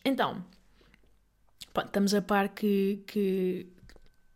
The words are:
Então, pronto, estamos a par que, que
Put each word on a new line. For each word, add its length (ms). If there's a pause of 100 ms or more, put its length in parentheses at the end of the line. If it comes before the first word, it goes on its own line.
Então, 400 (1300)
pronto, 140
estamos 260
a 80
par 280
que, 580
que 600 (680)